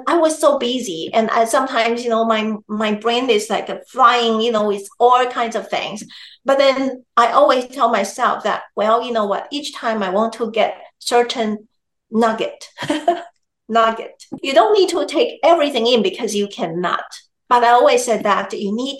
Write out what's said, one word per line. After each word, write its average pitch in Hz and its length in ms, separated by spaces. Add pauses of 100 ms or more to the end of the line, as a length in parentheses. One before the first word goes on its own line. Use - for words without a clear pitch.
I 311 120
was 311 220
so 285 200
busy. 226 540
And 226 180
I 226 140
sometimes, 240 580
you 240 80
know, 226 140
my, 220 280 (140)
my 214 260
brain 233 380
is, 208 180
like, 196 220
uh, 190 160
flying, 233 520
you 233 120
know, 214 160
with 202 200 (120)
all 247 260
kinds 233 300
of 202 120
things. 175 360 (420)
But 269 140
then 269 440 (140)
I 233 140
always 262 360
tell 254 220
myself 214 540
that, 196 200 (120)
well, 220 280
you 247 100
know 214 120
what, 196 260
each 294 240
time 220 280
I 185 80
want 220 220
to 226 180
get - 280 (200)
certain 240 680 (440)
nugget, - 560 (200)
<laughs> - 800
nugget. 226 580 (180)
You 269 100
don't 415 240
need 349 120
to 311 180
take 285 360
everything 285 440
in 240 160
because 196 320
you 202 120
cannot. 170 560 (460)
But 240 140
I 233 60
always 240 360
said 220 180
that 196 300
you 208 220
need 277 240